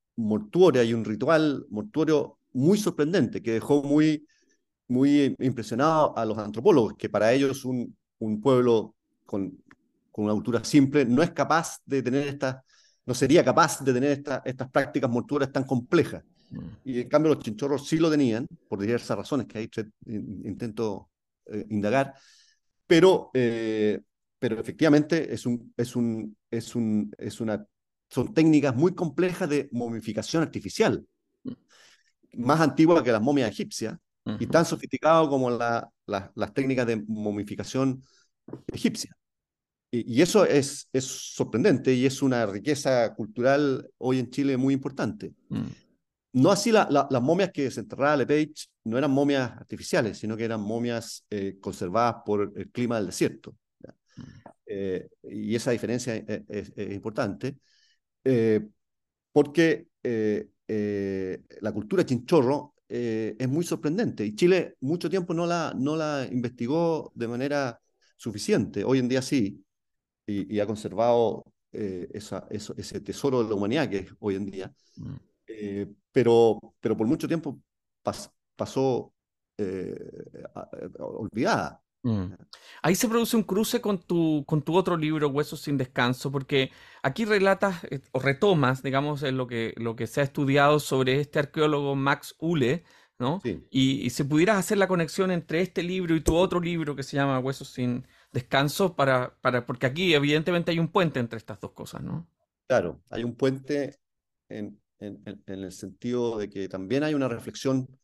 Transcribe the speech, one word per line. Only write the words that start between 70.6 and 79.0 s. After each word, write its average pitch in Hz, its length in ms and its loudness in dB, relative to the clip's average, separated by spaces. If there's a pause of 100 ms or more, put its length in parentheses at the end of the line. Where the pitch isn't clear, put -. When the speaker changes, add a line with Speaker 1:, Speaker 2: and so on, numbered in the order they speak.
Speaker 1:
ha 101 40 0
conservado, 110 800 0 (300)
eh, 92 400 -8
esa, 98 360 -10
eso, - 280 -10
ese 101 240 -10
tesoro 131 420 -2
de 107 60 -4
la 107 60 0
humanidad 107 340 -2
que 98 80 -4
es 92 220 -8
hoy 101 160 -2
en 101 100 -4
día. 95 280 -10 (220)
Speaker 2:
Mm. - 200 -14 (320)
Speaker 1:
Eh, 101 400 -8 (240)
pero, 117 480 6 (200)
pero 110 160 0
por 110 120 0
mucho 156 200 0
tiempo 151 320 -4 (440)
pas-, - 280 -6 (240)
pasó, 131 580 -2 (440)